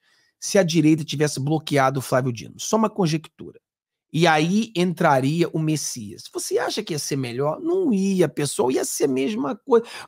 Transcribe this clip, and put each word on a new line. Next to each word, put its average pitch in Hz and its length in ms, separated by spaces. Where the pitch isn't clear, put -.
se - 160
a 190 60
direita 160 400
tivesse 143 360
bloqueado 139 600
o - 20
Flávio 131 300
Dino. 110 260
Só - 200
uma 220 120
conjectura. 156 720
E 165 140
aí 170 500
entraria 165 760
o 165 100
Messias. 147 640
Você 359 240
acha 403 240
que - 120
ia 151 40
ser 143 200
melhor? 131 420
Não 339 340
ia, 190 340
pessoal. 151 440
Ia - 120
ser - 200
a - 60
mesma 262 460
coisa. 233 300